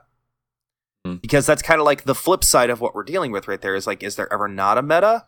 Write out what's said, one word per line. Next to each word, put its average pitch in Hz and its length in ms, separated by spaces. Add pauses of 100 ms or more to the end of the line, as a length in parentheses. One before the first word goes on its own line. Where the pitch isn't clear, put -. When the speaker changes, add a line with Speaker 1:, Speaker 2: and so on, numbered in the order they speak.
(1040)
Speaker 1:
Hmm. 90 100
Speaker 2:
Because 131 300
that's 151 160
kinda 160 220
like 147 200
the 135 120
flip 180 280
side 123 260
of 117 120
what 117 120
we're 104 100
dealing 151 280
with 98 160
right 98 140
there 98 140
is, 98 120
like, 98 160
is 101 120
there - 160
ever 104 160
not 98 300
a 127 40
meta? 180 460